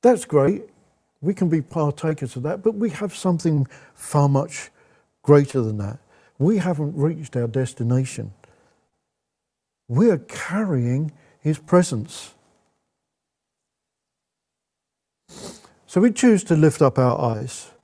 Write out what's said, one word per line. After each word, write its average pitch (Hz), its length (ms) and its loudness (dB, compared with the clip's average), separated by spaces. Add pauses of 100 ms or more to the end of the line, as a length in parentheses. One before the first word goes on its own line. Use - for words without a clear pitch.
That's 240 220 4
great. 147 460 0 (500)
We 170 140 -2
can 185 160 0
be 160 120 0
partakers 151 760 -4
of 123 60 -8
that, 185 200 -6
but 220 120 0
we 208 160 -2
have 196 220 -8
something 160 540 0 (260)
far 143 360 0
much - 400 -4 (540)
greater 143 380 4
than 107 180 -2
that. 104 200 -8 (400)
We 190 200 2
haven't 156 360 -4
reached 156 400 -4
our 120 120 -2
destination. 120 840 -4 (1600)
We 185 220 4
are 170 80 0
carrying 151 920 -4 (280)
his 151 180 -2
presence. - 760 -2 (3500)
So - 140 0
we 233 100 4
choose 220 340 4
to 170 100 2
lift 156 260 4
up 139 180 2
our 127 200 2
eyes. 117 520 -6 (120)